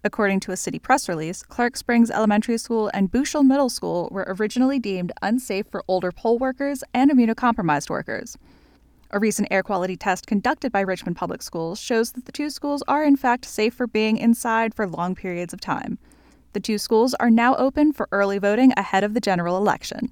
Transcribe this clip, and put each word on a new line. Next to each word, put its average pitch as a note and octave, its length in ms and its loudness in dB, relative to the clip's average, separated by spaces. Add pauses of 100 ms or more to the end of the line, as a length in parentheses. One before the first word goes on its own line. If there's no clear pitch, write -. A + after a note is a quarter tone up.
According G3 360 0
to F#3+ 120 -8
a F#3 60 -4
city E3 220 -6
press - 280 0
release, E3 360 -6
Clark A#3+ 340 -4
Springs A#3 320 2
Elementary A3 480 0
School A3 340 -2
and F#3+ 200 0
Bushel C#4+ 320 0
Middle C4+ 260 4
School F3 420 -4
were F#3+ 140 -6 (140)
originally B3 400 0
deemed F#3 320 -4 (100)
unsafe G#3+ 480 -2
for F#3+ 180 -8
older F#3 240 0
poll A#3 280 0
workers C4 520 -4
and C4+ 200 6
immunocompromised A3+ 760 2
workers. - 480 -8 (760)
A G3+ 80 0
recent G#3 320 0
air F#3+ 100 2
quality F#3 340 -2
test F3+ 300 -2
conducted B3 460 -2
by G3 80 0
Richmond F#3 380 -2
Public - 260 -6
Schools E3 360 -8
shows A#3 340 -2
that B3 120 -14
the - 60 -20
two D4 180 -6
schools C#4+ 380 -6
are D4 160 0
in D4 120 6
fact B3 300 0
safe A3 300 -2
for B3 100 -2
being A3 320 0
inside A3+ 560 2
for G#3 140 -4
long F3 260 -4
periods F3 400 -8
of F#3 80 -16
time. - 380 -6 (540)
The G3+ 60 -2
two G#3 200 -2
schools A#3 400 2
are A#3+ 100 2
now A#3 280 6
open D4 360 4
for - 180 -4
early G3 280 0
voting A3 380 6
ahead F#3+ 260 2
of G#3 100 -2
the A3+ 80 0
general F3 340 0
election. - 560 -2